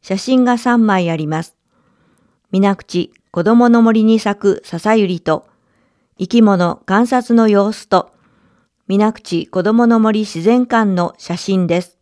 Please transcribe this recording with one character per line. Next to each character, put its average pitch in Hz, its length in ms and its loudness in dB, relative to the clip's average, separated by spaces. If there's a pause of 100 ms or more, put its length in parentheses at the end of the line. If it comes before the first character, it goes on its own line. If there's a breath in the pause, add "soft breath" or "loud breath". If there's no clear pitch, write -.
写 - 160 -6
真 254 280 0
が 240 120 0
三 233 300 0
枚 185 240 0
あ 165 60 -4
り 156 100 -6
ま 156 160 -4
す。 - 140 -16 (920)
水 196 260 0
口 - 360 -8 (200)
こ 170 100 -4
ど 214 140 2
も 240 120 4
の 233 140 4
森 226 220 2
に 220 160 2
咲 208 200 -6
く 202 240 0
笹 214 320 -2
百 196 180 0
合 165 40 -8
と、 - 280 -4 (720)
生 180 120 -8
き 233 140 4
物 180 340 2 (100)
観 220 220 0
察 247 260 -2
の 226 140 2
様 202 240 2
子 - 160 -16
と、 - 240 0 (760)
水 208 260 0
口 - 360 -8
こ 185 160 -4
ど 214 100 0
も 233 140 2
の 226 100 2
森 220 220 0
自 208 200 -8
然 240 260 0
館 226 260 -2
の 175 260 -4
写 - 180 -10
真 185 300 -2
で 170 140 -2
す。 - 220 -16